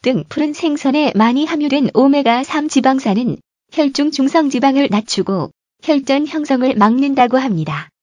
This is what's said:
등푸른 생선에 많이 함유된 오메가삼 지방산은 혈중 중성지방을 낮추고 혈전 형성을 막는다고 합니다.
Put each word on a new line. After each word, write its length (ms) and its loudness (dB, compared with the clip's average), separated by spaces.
등푸른 540 -2
생선에 600 -2
많이 300 2
함유된 480 -2
오메가삼 760 2
지방산은 680 0
혈중 400 0
중성지방을 800 0
낮추고 600 -2
혈전 440 0
형성을 480 -2
막는다고 640 2
합니다. 540 -4